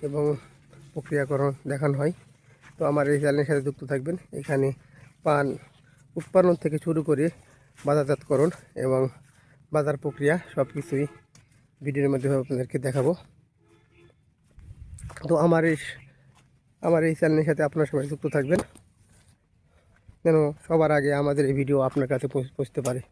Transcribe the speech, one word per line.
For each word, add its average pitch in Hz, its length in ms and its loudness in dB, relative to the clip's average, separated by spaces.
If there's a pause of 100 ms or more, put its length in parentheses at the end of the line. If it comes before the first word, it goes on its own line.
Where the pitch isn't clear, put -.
এবং 147 160 -2 (680)
প্রক্রিয়াকরণ 139 580 -2 (200)
দেখানো 143 280 0
হয়। 151 140 0 (640)
তো - 40 -4 (100)
আমার 147 220 2
এই 143 80 2
চ্যানেলের 143 280 0
সাথে 143 180 0
যুক্ত 139 140 -8 (100)
থাকবেন। 143 240 -4 (240)
এখানে 139 280 0 (580)
পান 143 200 2 (720)
উৎপাদন 180 380 4 (100)
থেকে 156 220 0
শুরু 160 240 0
করে 147 160 2 (540)
বাজারজাতকরণ 143 720 0 (360)
এবং 131 160 2 (720)
বাজার 151 320 0
প্রক্রিয়া 143 320 0 (180)
সব 143 220 0
কিছুই 143 300 -4 (760)
ভিডিওর 139 320 0
মাধ্যমে 139 300 0
আপনাদেরকে 131 420 -4
দেখাবো। 135 260 0 (2250)
তো 165 40 4 (120)
আমার 165 260 4
এই, 151 60 0 (1040)
আমার 165 260 2
এই 160 100 0
চ্যানেলের 156 300 2
সাথে 151 180 0
আপনারা 156 240 -2
সবাই 143 200 -2
যুক্ত 151 140 -10 (100)
থাকবেন, 147 240 0 (1600)
যেন 165 140 4 (280)
সবার 160 320 2
আগে 143 140 2 (100)
আমাদের 147 280 2
এই 139 100 2
ভিডিও 139 180 2 (100)
আপনার 131 240 0
কাছে 135 220 -2
পৌঁছ-, 131 240 -4
পৌঁছতে 139 300 -6
পারে। 127 140 -4 (100)